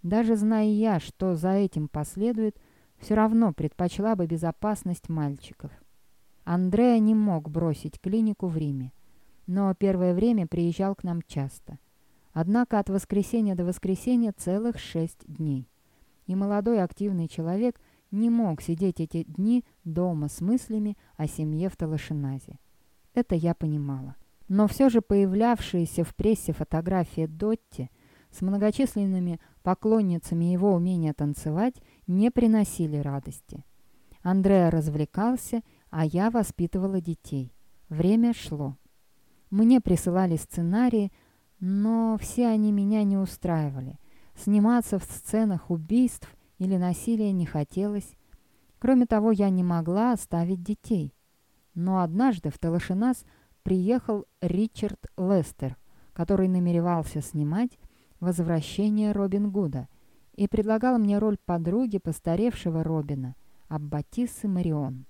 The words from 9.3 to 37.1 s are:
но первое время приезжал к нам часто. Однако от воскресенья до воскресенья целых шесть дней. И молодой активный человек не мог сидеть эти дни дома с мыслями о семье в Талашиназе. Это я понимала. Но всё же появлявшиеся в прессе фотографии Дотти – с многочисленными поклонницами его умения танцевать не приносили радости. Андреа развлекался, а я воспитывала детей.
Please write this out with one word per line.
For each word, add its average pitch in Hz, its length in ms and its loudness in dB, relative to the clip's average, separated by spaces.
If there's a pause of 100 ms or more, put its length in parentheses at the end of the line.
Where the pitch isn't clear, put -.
но 190 280 0
первое 185 380 2
время 202 340 2
приезжал 170 480 0
к - 80 -16
нам 170 200 -4
часто. - 560 -8 (540)
Однако 208 460 0
от 202 100 -2
воскресенья 202 680 0
до 175 100 -2
воскресенья 196 720 0
целых 214 420 -2
шесть - 480 -6
дней. 143 420 -4 (580)
И 185 100 -2
молодой 202 460 0
активный 180 440 -4
человек 185 540 -4 (300)
не 220 200 0
мог 220 320 0
сидеть 170 380 -2
эти 165 240 -4
дни 226 400 0 (200)
дома 165 440 -2
с - 120 -10
мыслями 214 560 -2 (200)
о 156 100 -4
семье 156 420 -4
в 185 80 -8
Талашиназе. 143 840 -6 (560)
Это 240 200 0
я 170 200 2
понимала. 139 640 -4 (320)
Но 208 180 4
всё 269 220 4
же 226 120 4
появлявшиеся 196 1040 0
в - 100 -10
прессе 208 380 0
фотографии 165 720 -2
Дотти – 160 640 -6 (400)
с - 120 -10
многочисленными 196 1000 0 (220)
поклонницами 180 840 0
его 180 260 4
умения 170 400 2
танцевать 156 720 -2 (240)
не 196 240 2
приносили 214 640 2
радости. 139 680 -8 (580)
Андреа 185 480 6
развлекался, 165 920 -2 (280)
а 160 140 0
я 175 260 2
воспитывала 190 680 -2
детей. 151 520 -8 (360)